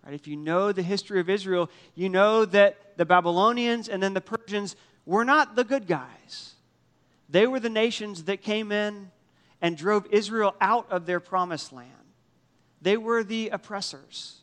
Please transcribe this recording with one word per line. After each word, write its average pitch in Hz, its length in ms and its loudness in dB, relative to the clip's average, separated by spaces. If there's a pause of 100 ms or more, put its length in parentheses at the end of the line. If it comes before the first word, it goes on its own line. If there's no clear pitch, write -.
Right? 143 120 -16
If 147 120 -14
you 147 100 -10
know 170 360 0
the 190 100 -2
history 190 380 -2
of 170 80 -2
Israel, 190 420 0 (240)
you 180 140 -2
know 214 380 4
that 202 500 4
the 170 80 2
Babylonians 214 840 2
and 190 120 -4
then 190 120 -2
the 185 80 -2
Persians 202 520 -8 (300)
were 202 200 2
not 262 300 2
the 247 100 2
good 240 220 -2
guys. - 680 -8 (760)
They 185 180 4
were 262 140 -2
the 226 80 -4
nations 214 560 -4
that 190 160 -4
came 214 320 -4
in 208 380 -4 (500)
and 170 160 -2
drove 202 340 0
Israel 208 520 0
out 220 280 2
of 180 140 -4
their 175 160 -2
promised 175 540 -4
land. 123 160 -20 (920)
They 196 160 2
were 226 260 -2
the 220 280 -4
oppressors. - 920 -12